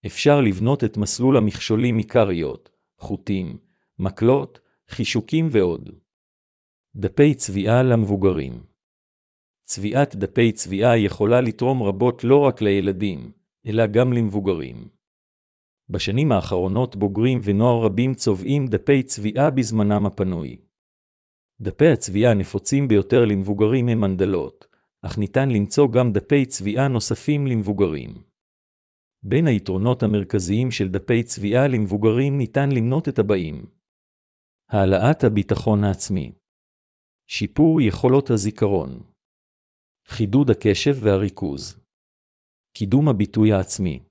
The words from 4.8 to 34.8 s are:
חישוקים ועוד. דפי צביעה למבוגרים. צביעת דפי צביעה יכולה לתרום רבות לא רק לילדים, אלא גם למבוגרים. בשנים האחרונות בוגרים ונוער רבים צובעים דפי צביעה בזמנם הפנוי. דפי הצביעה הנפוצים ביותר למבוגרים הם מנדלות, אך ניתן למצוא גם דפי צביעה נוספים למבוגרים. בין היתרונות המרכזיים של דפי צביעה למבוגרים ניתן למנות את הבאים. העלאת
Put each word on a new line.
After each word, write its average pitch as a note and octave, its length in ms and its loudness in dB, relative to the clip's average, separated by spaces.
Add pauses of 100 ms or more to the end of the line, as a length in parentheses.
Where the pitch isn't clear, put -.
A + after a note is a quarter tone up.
חישוקים D#3 640 -2
ועוד. F#2 380 0 (1040)
דפי C3+ 400 2
צביעה G#2 480 0
למבוגרים. F#2+ 800 0 (1000)
צביעת G#2+ 520 -4
דפי A2 360 0
צביעה G#2+ 460 0
יכולה G#2+ 440 2
לתרום B2 420 -2
רבות G#2 400 0
לא B2+ 140 6
רק C#3 240 2
לילדים, F#2+ 680 -2 (340)
אלא A2+ 220 0
גם A#2+ 260 2
למבוגרים. F#2+ 840 -4 (920)
בשנים G#2+ 420 -2
האחרונות G2 640 -2
בוגרים G#2+ 480 0
ונוער A2+ 420 2
רבים A#2 280 0
צובעים B2+ 540 -2
דפי C3 360 0
צביעה G#2+ 460 -2
בזמנם G#2+ 560 0
הפנוי. F2+ 520 -6 (1040)
דפי A2 260 2
הצביעה A#2 440 2
הנפוצים G#2+ 560 -2
ביותר A#2 380 4
למבוגרים G#2+ 640 0
הם A2 120 0
מנדלות, F#2+ 680 -2 (340)
אך - 160 -10
ניתן C3 320 -2
למצוא A#2 380 2
גם A#2+ 260 2
דפי C3+ 320 0
צביעה A2+ 420 -4
נוספים C3+ 600 -2
למבוגרים. G2 760 -2 (1000)
בין C3+ 240 0
היתרונות A2 560 0
המרכזיים G#2 680 -2
של G#2 160 -4
דפי G#2 360 -2
צביעה A2+ 440 -2
למבוגרים A2+ 720 0
ניתן C#3 340 0
למנות B2+ 380 0
את B2+ 100 -4
הבאים. F2+ 460 -2 (1040)
העלאת G2 540 2